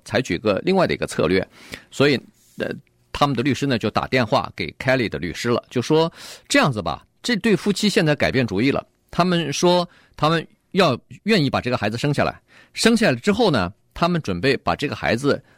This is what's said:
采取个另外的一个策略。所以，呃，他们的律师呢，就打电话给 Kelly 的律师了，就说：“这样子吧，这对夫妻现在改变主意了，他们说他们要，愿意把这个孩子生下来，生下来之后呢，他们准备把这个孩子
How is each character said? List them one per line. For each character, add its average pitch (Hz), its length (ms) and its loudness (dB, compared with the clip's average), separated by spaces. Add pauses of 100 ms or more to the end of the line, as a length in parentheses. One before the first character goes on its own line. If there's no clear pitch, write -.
采 - 160 -2
取 87 160 -4
个 98 260 0
另 190 140 0
外 170 100 2
的 92 60 -2
一 - 60 -2
个 78 80 -4
策 - 200 -2
略。 92 160 2 (480)
所 139 160 2
以， 135 140 2 (380)
呃， - 100 -4 (440)
他 147 140 0
们 143 80 0
的 117 80 -2
律 135 120 0
师 143 120 -4
呢， 127 120 0
就 107 120 -2
打 - 160 -2
电 127 200 0
话 - 280 -2
给 80 240 -6
Kelly 131 300 0
的 73 100 -6
律 80 140 -6
师 - 160 -6
了， 120 220 0
就 123 100 -2
说 160 320 2 (380)
：“这 285 80 4
样 196 120 4
子 104 120 -4
吧， 80 200 -6 (200)
这 247 140 -2
对 190 200 2
夫 208 160 0
妻 208 160 -2
现 185 160 2
在 151 100 2
改 82 160 0
变 123 160 0
主 95 140 -2
意 135 100 2
了， - 160 -2 (240)
他 175 140 0
们 170 260 -2
说 175 380 2 (260)
他 151 140 0
们 165 180 0 (260)
要， 170 260 2 (240)
愿 202 200 2
意 135 60 0
把 104 140 0
这 123 80 -4
个 123 80 0
孩 104 100 -2
子 110 80 -4
生 147 160 -2
下 127 100 0
来， 73 160 -2 (360)
生 233 200 4
下 214 140 2
来 127 80 2
之 202 160 0
后 208 180 2
呢， 98 220 0 (220)
他 170 120 0
们 170 140 0
准 90 180 -4
备 127 200 0
把 85 180 -2
这 151 100 -4
个 117 80 -8
孩 92 220 -2
子 123 260 0 (160)